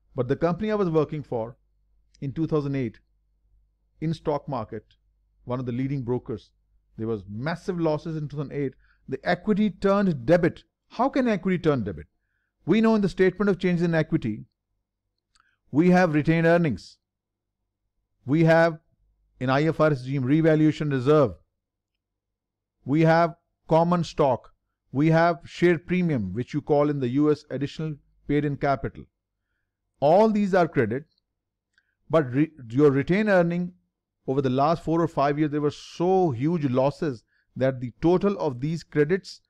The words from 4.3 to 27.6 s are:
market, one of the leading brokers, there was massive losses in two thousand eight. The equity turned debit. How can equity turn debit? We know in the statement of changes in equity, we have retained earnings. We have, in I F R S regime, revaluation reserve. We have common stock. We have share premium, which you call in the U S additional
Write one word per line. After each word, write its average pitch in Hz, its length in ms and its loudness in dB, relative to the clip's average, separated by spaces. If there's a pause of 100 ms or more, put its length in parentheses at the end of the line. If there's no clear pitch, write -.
market, 113 340 -8 (640)
one 123 160 -6
of 123 60 -8
the 123 60 -6
leading 135 300 -4
brokers, 120 480 -8 (460)
there 110 100 -6
was 110 220 -4
massive 160 500 -6
losses 156 380 -4
in 151 100 -8
two 139 100 -12
thousand 143 160 -10
eight. 139 200 -6 (360)
The 135 140 -8
equity 208 480 0
turned 196 560 0
debit. 165 380 2 (240)
How 262 200 -2
can 269 200 0
equity 190 300 0
turn 143 260 0
debit? 78 220 -10 (600)
We 196 140 4
know 226 140 4
in 220 60 2
the 202 80 0
statement 190 400 0
of 196 100 0
changes 180 260 0
in 170 100 0
equity, 143 500 -2 (1300)
we 170 200 4
have 180 240 4
retained 160 320 2
earnings. 165 500 0 (1300)
We 160 180 2
have, 165 340 4 (600)
in 127 100 -4
I 135 160 2
F 156 160 -2
R 156 120 4
S 135 100 -2
regime, 135 220 -4
revaluation 156 680 2
reserve. 135 420 4 (1500)
We 147 180 0
have 160 340 2 (320)
common 170 340 2
stock. 139 480 -2 (420)
We 147 160 0
have 165 360 2
share 175 340 0
premium, 156 540 -2
which 117 200 -8
you 147 80 -4
call 147 300 0
in 147 100 -4
the 127 100 -2
U 147 200 2
S 147 200 -2
additional 143 440 -8 (320)